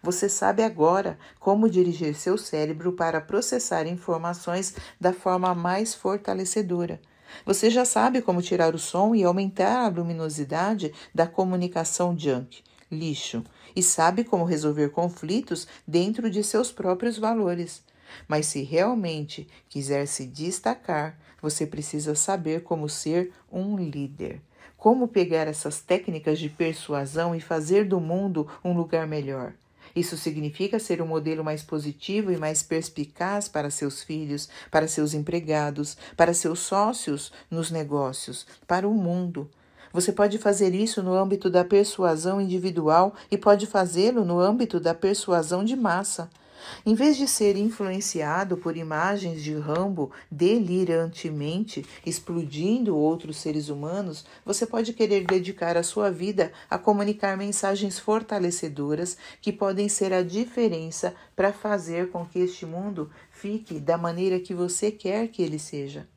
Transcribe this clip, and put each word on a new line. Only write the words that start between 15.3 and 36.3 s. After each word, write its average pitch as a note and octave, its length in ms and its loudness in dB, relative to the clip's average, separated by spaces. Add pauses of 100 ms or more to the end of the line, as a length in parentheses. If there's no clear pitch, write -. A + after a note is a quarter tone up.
dentro G#3 420 0
de G3+ 140 0
seus A3 300 0
próprios F#3+ 440 -2
valores. G3 640 -2 (460)
Mas D3+ 200 0
se C#3 160 -4
realmente E3 840 0 (220)
quiser C#3+ 380 -2
se C3 200 -6
destacar, D#3 880 -4 (240)
você D3+ 240 -2
precisa D3+ 500 -6
saber E3 480 -2
como D3+ 260 -4
ser F3 420 -2 (180)
um G3 280 -4
líder. C#3+ 640 -8 (340)
Como A#3+ 320 6
pegar E3+ 400 2
essas D3+ 320 -6
técnicas D#3+ 580 0
de D3+ 120 -4
persuasão D#3 840 -2
e E3 60 -4
fazer E3 460 2
do F#3 160 0
mundo E3 480 -2 (120)
um F3+ 120 0
lugar E3 340 0
melhor. C#3 460 -6 (420)
Isso E3+ 220 -2
significa D#3 600 -4
ser F3 240 -2
um E3 60 -2
modelo D#3+ 340 -2
mais D3+ 220 -4
positivo F3 680 -4
e E3 40 0
mais D#3 240 -2
perspicaz E3 840 -4
para D3 220 -2
seus C#3+ 340 -6
filhos, D3 460 -6 (200)
para D#3+ 160 4
seus D#3 280 0
empregados, D3+ 840 -2 (220)
para E3+ 160 6